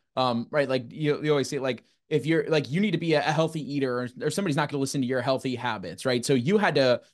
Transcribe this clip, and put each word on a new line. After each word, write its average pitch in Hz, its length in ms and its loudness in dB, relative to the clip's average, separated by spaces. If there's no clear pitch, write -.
um, 120 320 0
right, 143 180 2
like, 123 240 -2
you, 147 320 -2
you 151 80 2
always 135 160 2
say, 143 120 -4
like, 127 260 -4
if 143 160 0
you're, 160 240 2
like, 147 200 2
you 165 120 0
need 208 100 2
to 165 60 0
be 165 160 0
a, 147 60 6
a 139 120 0
healthy 160 300 0
eater, 131 260 -2
or, 123 100 -6
or 151 80 0
somebody's 175 260 -2
not 147 120 0
gonna 143 120 -4
listen 135 180 -2
to 123 80 0
your 127 140 -2
healthy 127 340 -2
habits, 107 480 -6
right? 123 220 0
So 147 80 4
you 135 240 4
had 185 180 2
to 131 240 4